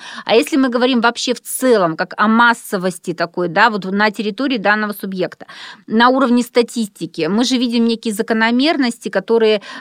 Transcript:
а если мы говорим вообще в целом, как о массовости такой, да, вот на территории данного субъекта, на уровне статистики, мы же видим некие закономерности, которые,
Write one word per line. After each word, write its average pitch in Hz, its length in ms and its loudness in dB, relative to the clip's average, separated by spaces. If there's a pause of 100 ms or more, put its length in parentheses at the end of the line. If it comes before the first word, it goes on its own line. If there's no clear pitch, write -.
(260)
а - 100 2
если 294 220 2
мы 262 120 2
говорим 233 320 0
вообще 240 340 0
в - 60 -16
целом, 196 560 0
как - 200 -6
о 208 100 2
массовости 220 880 0
такой, 175 340 -4
да, 196 220 4
вот 208 160 -6
на 202 240 0
территории 226 480 -4
данного 208 360 0
субъекта, 190 520 -8 (400)
на 240 240 4
уровне 254 320 2
статистики, 220 840 -4
мы 208 160 0
же 254 140 0
видим 233 280 0
некие 226 280 -2
закономерности, 233 960 0
которые, 214 520 2 (200)